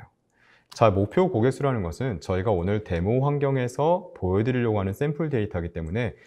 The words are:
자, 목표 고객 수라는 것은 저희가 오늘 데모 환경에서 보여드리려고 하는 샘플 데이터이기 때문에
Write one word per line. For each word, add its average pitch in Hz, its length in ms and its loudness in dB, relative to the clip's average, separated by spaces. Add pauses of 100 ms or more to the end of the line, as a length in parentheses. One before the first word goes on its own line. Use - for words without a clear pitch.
(720)
자, 113 200 6
목표 101 380 2
고객 123 220 2
수라는 131 320 -2
것은 90 380 -4
저희가 95 320 0
오늘 98 320 0
데모 104 420 0
환경에서 143 880 0
보여드리려고 110 640 0
하는 95 140 -2
샘플 151 360 -4
데이터이기 98 440 -4
때문에 90 420 -4 (120)